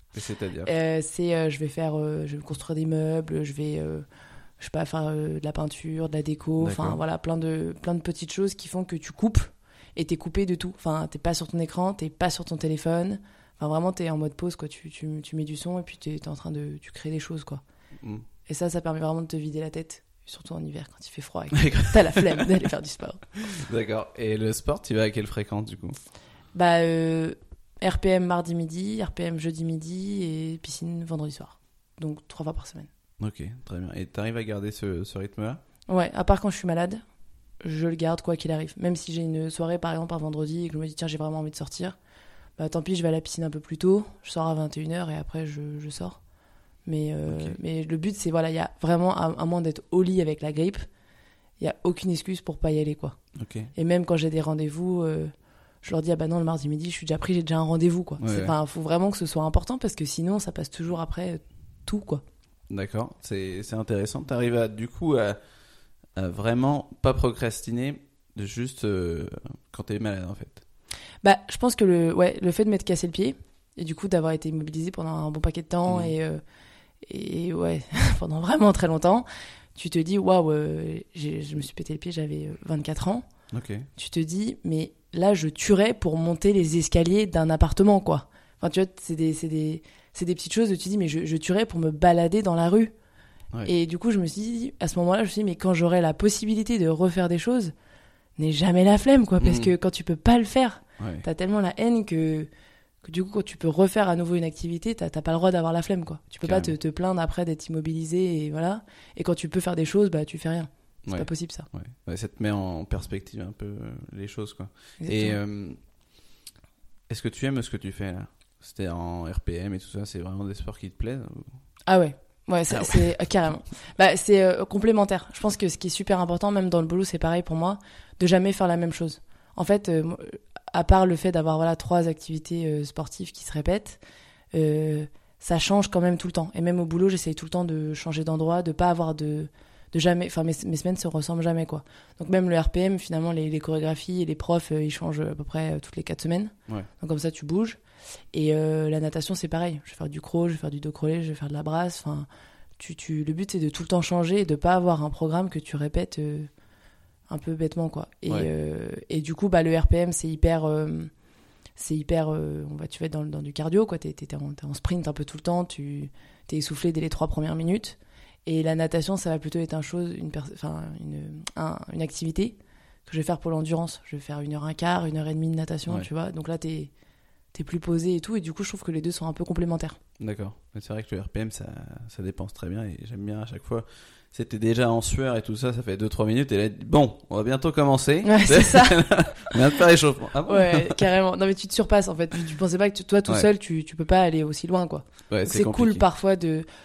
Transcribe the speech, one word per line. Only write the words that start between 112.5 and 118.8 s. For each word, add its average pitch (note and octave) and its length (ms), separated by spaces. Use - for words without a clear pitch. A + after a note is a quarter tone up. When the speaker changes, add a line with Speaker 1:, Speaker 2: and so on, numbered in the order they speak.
Speaker 1:
en F#2 320
perspective G2 580
un F#2+ 120
peu, G#2+ 140
euh, A2 240
les G2 160
choses, G#2 260
quoi. G2 140
Speaker 2:
Exactement. G#2+ 220
Speaker 1:
Et, G#2+ 120
euh, G#2 360
est-ce A#2 120
que A#2 80
tu - 160
aimes C3+ 160
ce - 80
que A2 80
tu F#2+ 140
fais, F#2+ 200
là ? F#2+ 160
C'était - 300